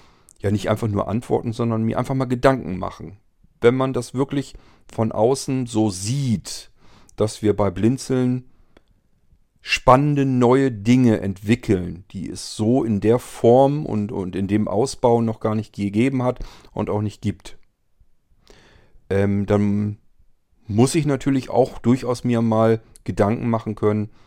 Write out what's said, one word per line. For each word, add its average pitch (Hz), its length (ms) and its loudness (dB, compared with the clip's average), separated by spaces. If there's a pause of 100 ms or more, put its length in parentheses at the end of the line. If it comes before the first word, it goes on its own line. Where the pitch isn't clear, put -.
(400)
ja, 104 100 -2
nicht 104 200 0
einfach 110 180 0
nur 101 200 -2
antworten, 117 440 -4
sondern 113 300 -2
mir 110 160 -2
einfach 127 160 -4
mal 131 100 -2
Gedanken 123 540 0
machen. 92 400 -10 (420)
Wenn 120 160 6
man 131 160 -2
das 123 220 -8
wirklich 139 400 -4 (380)
von 113 200 -2
außen 131 540 0
so 110 240 0
sieht, 107 800 -4 (460)
dass - 260 -4
wir 104 120 2
bei 101 160 0
Blinzeln 127 800 -2 (1120)
spannende 139 680 2
neue 127 460 4
Dinge 113 480 4
entwickeln, 95 880 -2
die 95 180 -10
es - 280 -12
so 117 280 2
in 107 160 0
der 107 180 2
Form 135 680 4
und, 104 260 -4
und 90 240 -6
in 95 120 -2
dem 104 200 0
Ausbau 117 540 0
noch 113 180 -4
gar 107 140 -2
nicht 107 200 -6
gegeben 113 480 0
hat 127 180 -2 (320)
und - 180 -4
auch 104 100 -2
nicht 104 220 -6
gibt, - 360 -8 (1500)
ähm, 101 380 0
dann 104 520 0 (680)
muss 107 280 2
ich 151 120 0
natürlich 135 440 -2
auch - 280 0
durchaus 123 460 0
mir 120 180 0
mal 113 380 2 (240)
Gedanken 104 460 0
machen 110 240 -4
können, 107 360 0 (160)